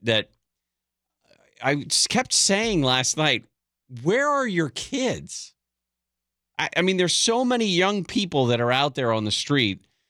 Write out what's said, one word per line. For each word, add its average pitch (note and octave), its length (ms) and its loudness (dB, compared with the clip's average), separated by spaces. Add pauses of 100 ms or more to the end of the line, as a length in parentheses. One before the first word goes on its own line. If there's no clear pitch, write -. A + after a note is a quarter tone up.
that A2 300 0 (1300)
I C#3 260 0
s-, - 200 0
kept - 260 -2
saying G3+ 480 2
last B2+ 340 2
night. D3+ 280 0 (580)
Where A#3 260 0
are C#4 200 0
your E3+ 220 0
kids? G3 840 -6 (1040)
I, D#3 200 -2
I E3 40 2
mean, F#3 160 2
there's F3+ 180 2
so A#3+ 300 0
many A#3+ 220 0
young F#3 360 0
people D#3 440 0
that A#2+ 120 2
are A#2+ 120 2
out C#3 240 0
there B2 160 0
on A2 140 0
the G#2 60 -2
street, A2 540 -2 (240)